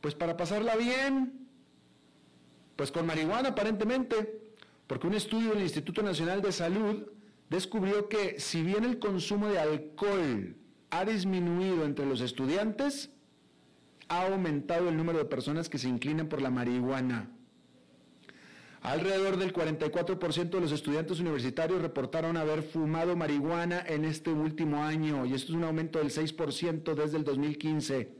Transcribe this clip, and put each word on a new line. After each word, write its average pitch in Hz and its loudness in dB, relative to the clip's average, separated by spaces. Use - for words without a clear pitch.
Pues 151 -4
para 170 -2
pasarla 208 0
bien, 262 0
pues 139 -4
con 165 -2
marihuana 170 0
aparentemente, 220 0
porque - -4
un 202 2
estudio 220 0
del 202 2
Instituto 170 -2
Nacional 180 0
de 196 2
Salud 208 0
descubrió 196 0
que 196 0
si 165 -2
bien 208 2
el 247 0
consumo 202 0
de 190 2
alcohol 151 0
ha 175 0
disminuido 185 2
entre 143 0
los 131 2
estudiantes, 202 0
ha 180 0
aumentado 170 2
el 165 2
número 165 2
de 147 2
personas 151 -2
que 143 -6
se 127 -2
inclinan 151 0
por 143 -2
la 131 0
marihuana. 123 0
Alrededor 190 2
del 185 0
cuarenta 156 0
y 156 0
cuatro 180 0
por 175 -2
ciento 170 -2
de 180 2
los 147 2
estudiantes 156 -2
universitarios 165 0
reportaron 165 -2
haber 156 0
fumado 165 2
marihuana 170 0
en 156 0
este 156 -2
último 156 2
año, 151 0
y 127 0
esto 135 -4
es 165 0
un 170 2
aumento 160 0
del 147 2
seis 156 -2
por 147 -2
ciento 160 -2
desde 151 0
el 151 0
dos 139 2
mil 147 0
quince 139 0